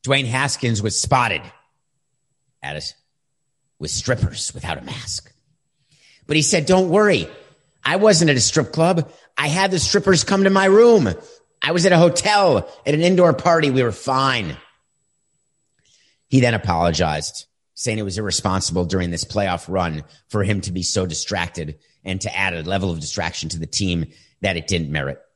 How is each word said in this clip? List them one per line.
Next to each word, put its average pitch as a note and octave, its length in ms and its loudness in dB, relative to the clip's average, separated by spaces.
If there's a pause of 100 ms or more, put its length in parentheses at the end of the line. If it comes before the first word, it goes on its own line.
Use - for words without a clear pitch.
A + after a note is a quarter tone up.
Dwayne C3+ 220 -2
Haskins B2 560 -2
was G#2+ 160 -4
spotted A#2+ 440 0 (1200)
at D2 160 -10
a, D2+ 40 -10 (960)
with - 120 -10
strippers - 640 -4
without - 240 -8
a - 40 -16
mask. - 520 -14 (960)
But D3 100 -2
he D#3 40 4
said, D#3 240 0
"Don't F#3 240 4
worry. F3+ 380 2 (560)
I D#3 140 0
wasn't F3 340 4
at C3 60 2
a A#2+ 40 2
strip - 300 0
club. E3 400 0 (260)
I C#3+ 100 -2
had F#3 240 0
the F#3 80 0
strippers G3 440 2
come G3 220 2
to G3 40 6
my G3 160 4
room. G#3 440 6 (520)
I D#3 120 -2
was F3 120 0
at F#3 60 6
a F3 60 6
hotel F3 720 4 (160)
at C#3+ 80 0
an D3+ 80 0
indoor F3 320 4
party. E3 360 2
We C3 140 2
were A#2 80 0
fine." B2+ 640 -2 (1700)
He C3 100 4
then A#2+ 140 2
apologized, E2 960 -2 (260)
saying A2 260 -6
it G#2+ 40 -6
was F#2+ 140 -8
irresponsible F#2 680 -2
during F2 260 -2
this E2 140 -6
playoff F#2+ 420 -4
run E2+ 380 -4 (240)
for G#2 160 -2
him G2 160 -2
to F#2 100 -8
be F2+ 120 -6
so F#2 220 -2
distracted E2 760 -8 (260)
and F#2+ 140 -6
to G#2+ 160 -10
add F#2+ 180 -4
a E2 100 -8
level F#2 280 -4
of E2 80 -6
distraction E2 480 -8
to E2 100 -10
the D#2+ 80 -8
team F2 400 -4 (360)
that F#2+ 160 -2
it D#2 100 -10
didn't E2 240 -4
merit. C#2 280 -6 (160)